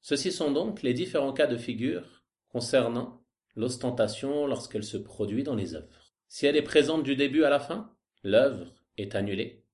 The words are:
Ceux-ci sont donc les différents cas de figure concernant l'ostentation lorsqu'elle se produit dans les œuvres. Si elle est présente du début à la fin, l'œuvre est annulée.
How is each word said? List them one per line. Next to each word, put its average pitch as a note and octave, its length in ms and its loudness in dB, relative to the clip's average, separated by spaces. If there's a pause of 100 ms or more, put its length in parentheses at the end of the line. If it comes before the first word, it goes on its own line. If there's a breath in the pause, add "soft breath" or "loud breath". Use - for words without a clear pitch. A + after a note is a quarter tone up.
Ceux-ci D3 320 -2
sont D3+ 180 0
donc A2+ 320 -2
les B2 120 2
différents C#3+ 380 -2
cas D3 140 4
de B2+ 100 0
figure D3+ 680 -6 (260)
concernant A#2+ 720 0 (320)
l'ostentation B2 920 -2
lorsqu'elle G#2+ 380 -6
se - 120 -10
produit G2+ 460 -4
dans C#3 120 -4
les F2+ 200 -4
œuvres. - 380 -18 (160)
Si - 180 -2
elle C#3+ 100 4
est D3 60 4
présente D3+ 400 4
du C3+ 120 0
début C#3+ 300 2
à C#3+ 60 6
la C#3+ 100 4
fin, G3 340 -8 (300)
l'œuvre A#2+ 500 2 (220)
est G2+ 180 -8
annulée. G2 600 -4